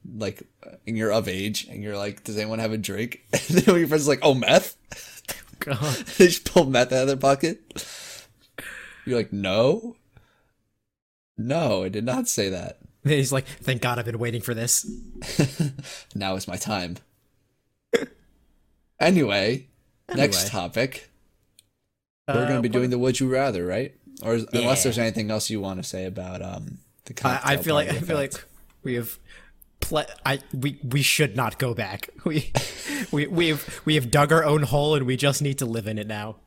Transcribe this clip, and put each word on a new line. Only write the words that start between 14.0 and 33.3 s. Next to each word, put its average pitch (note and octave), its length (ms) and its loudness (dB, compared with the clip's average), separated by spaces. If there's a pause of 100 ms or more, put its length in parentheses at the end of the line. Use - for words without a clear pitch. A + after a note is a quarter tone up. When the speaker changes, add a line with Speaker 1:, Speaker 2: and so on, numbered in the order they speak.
Speaker 2:
been A2+ 140 -4
waiting A#2 220 -2
for A#2+ 120 -4
this." A2+ 320 0 (640)
Speaker 1:
<laughs> - 640 -8
Now F#2+ 220 -2
is F#2 120 -6
my F#2 100 -8
time. F2+ 400 -4 (2000)
Anyway, C3 680 4 (440)
next C3+ 240 2
Speaker 2:
Anyway. G#2 120 -2
Speaker 1:
topic. A2 600 -4 (1160)
We're - 80 -2
Speaker 2:
Uh, A#2+ 120 2
Speaker 1:
gonna B2 140 2
be A#2 80 0
Speaker 2:
what A2 40 -2
Speaker 1:
doing B2+ 160 2
the B2 100 0
Would C3 200 2
You C3 80 2
Rather, B2+ 380 0
right? G2+ 300 -4 (260)
Or A#2 140 0
is, A2+ 180 -2
unless A#2+ 260 2
Speaker 2:
Yeah. - 40 2
Speaker 1:
there's A#2+ 160 2
anything A2 300 0
else G#2+ 200 -2
you A2 100 -2
wanna F#2+ 240 -6
say F#2 220 -8
about, F#2 360 -10
um, - 360 -10 (260)
the - 100 -16 (120)
Speaker 2:
I, B2+ 60 2
I C3 80 -2
Speaker 1:
cocktail C#3 240 0
Speaker 2:
feel D#3 120 0
like, D3 120 2
I D3+ 40 -2
Speaker 1:
party E3+ 140 -2
Speaker 2:
feel E3 120 -2
Speaker 1:
effect. C#3 180 -4
Speaker 2:
like - 100 -14 (380)
we B2+ 100 -4
have A#2 240 -6 (640)
ple-, D3+ 240 -2 (200)
I, C#3 140 0 (140)
we, C#3 300 -4
we C3+ 180 0
should B2+ 340 2
not A#2+ 240 -2
go B2 140 -2
back. G2+ 440 -6
<laughs> - 60 -20
We, D#3 300 0 (580)
we, D3 160 0
we E3+ 220 2